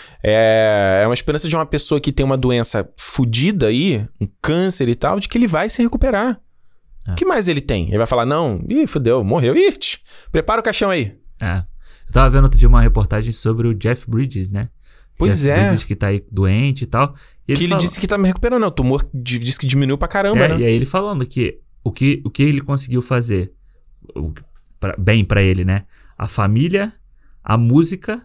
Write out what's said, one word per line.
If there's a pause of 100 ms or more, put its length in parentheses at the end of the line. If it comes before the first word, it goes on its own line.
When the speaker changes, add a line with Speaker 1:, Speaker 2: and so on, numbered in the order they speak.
(240)
Speaker 1:
É,
é
uma
esperança
de
uma
pessoa
que
tem
uma
doença (100)
fudida
aí, (140)
um (140)
câncer
e
tal,
de
que
ele
vai
se
recuperar. (680)
Speaker 2:
É.
Speaker 1:
O
que
mais
ele
tem?
Ele
vai
falar,
"Não, (100)
ih,
fudeu,
morreu.
Ih,
tch, (300)
prepara
o
caixão
aí." (260)
Speaker 2:
É. (460)
Eu
tava
vendo
outro
dia
uma
reportagem
sobre
o
Jeff
Bridges,
né? (500)
Speaker 1:
Pois
Speaker 2:
Jeff
Speaker 1:
é.
Speaker 2:
Bridges
que
tá
aí
doente
e
tal. (320)
E
ele
Speaker 1:
Que
ele
Speaker 2:
fala
Speaker 1:
disse
que
tá
me
recuperando,
né?
O
tumor
de-,
disse
que
diminuiu
pra
caramba,
Speaker 2:
É,
Speaker 1:
né?
Speaker 2:
e
aí
ele
falando
que (220)
o
que,
o
que
ele
conseguiu
fazer, (600)
o
que, (360)
pra,
bem
pra
ele,
né? (320)
A
família, (500)
a
música